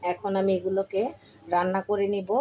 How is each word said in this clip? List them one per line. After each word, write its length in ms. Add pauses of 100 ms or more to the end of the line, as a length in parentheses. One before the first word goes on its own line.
(120)
এখন 200 (100)
আমি 180
এগুলোকে 420 (520)
রান্না 360
করে 160 (100)
নিব। 140 (120)